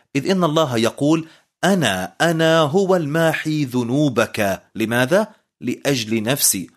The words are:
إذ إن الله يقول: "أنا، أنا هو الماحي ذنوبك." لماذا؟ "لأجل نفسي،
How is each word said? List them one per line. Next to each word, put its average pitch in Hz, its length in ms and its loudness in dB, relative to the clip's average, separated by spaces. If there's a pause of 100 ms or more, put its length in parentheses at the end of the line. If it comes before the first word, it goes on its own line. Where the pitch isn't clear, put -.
(160)
إذ 139 140 -2
إن 185 140 0
الله 151 340 0
يقول: 147 500 0 (360)
"أنا، 120 560 0
أنا 160 400 2
هو 180 360 2
الماحي 156 680 -2
ذنوبك." 117 1000 0 (120)
لماذا؟ 127 540 0 (320)
"لأجل 117 640 -2
نفسي، 107 540 -2